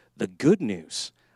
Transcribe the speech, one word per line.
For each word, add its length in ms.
the 100
good 340
news. 520